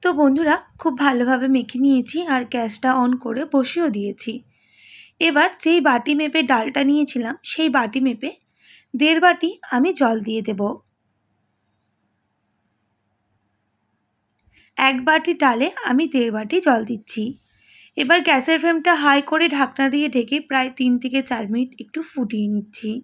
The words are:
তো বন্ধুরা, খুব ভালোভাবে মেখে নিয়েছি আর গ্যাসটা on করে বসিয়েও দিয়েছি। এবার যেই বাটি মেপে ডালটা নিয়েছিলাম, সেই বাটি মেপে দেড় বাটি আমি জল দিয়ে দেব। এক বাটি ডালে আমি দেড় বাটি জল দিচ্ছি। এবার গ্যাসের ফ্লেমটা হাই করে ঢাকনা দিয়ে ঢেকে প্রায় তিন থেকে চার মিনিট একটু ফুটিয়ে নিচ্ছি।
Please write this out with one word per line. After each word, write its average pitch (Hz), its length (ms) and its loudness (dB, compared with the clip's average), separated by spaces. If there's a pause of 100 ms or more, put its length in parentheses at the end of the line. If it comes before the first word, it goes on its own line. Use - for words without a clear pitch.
তো 359 120 2
বন্ধুরা, 294 420 4 (220)
খুব 320 200 -2
ভালোভাবে 254 500 0
মেখে 254 320 0
নিয়েছি 269 380 2 (160)
আর 254 160 -2
গ্যাসটা 233 400 -4 (120)
on 247 160 2
করে 240 240 -6 (100)
বসিয়েও 285 380 0
দিয়েছি। 202 420 -6 (880)
এবার 311 280 2 (120)
যেই 339 200 2
বাটি 262 340 2
মেপে 302 260 0 (100)
ডালটা 254 340 0
নিয়েছিলাম, 277 580 0
সেই - 280 -2
বাটি 240 300 0
মেপে 254 300 -2 (640)
দেড় 311 260 4
বাটি 349 300 2 (200)
আমি 262 220 2
জল 233 320 2
দিয়ে 220 180 -4
দেব। 208 180 -6 (4000)
এক 269 280 2
বাটি 320 280 2 (100)
ডালে 262 260 2 (220)
আমি 269 180 4
দেড় 240 240 0
বাটি 214 280 -4
জল 262 240 2
দিচ্ছি। 214 380 -8 (760)
এবার 294 260 2
গ্যাসের 320 380 2
ফ্লেমটা 330 320 2 (100)
হাই 285 160 4 (120)
করে 320 180 2
ঢাকনা 277 400 0
দিয়ে 294 200 0
ঢেকে 254 280 -2 (100)
প্রায় 262 300 0
তিন 254 220 2
থেকে 254 240 -2
চার 233 260 -4
মিনিট 240 220 -2 (100)
একটু 226 220 -12
ফুটিয়ে 220 460 -4
নিচ্ছি। 208 420 -6 (140)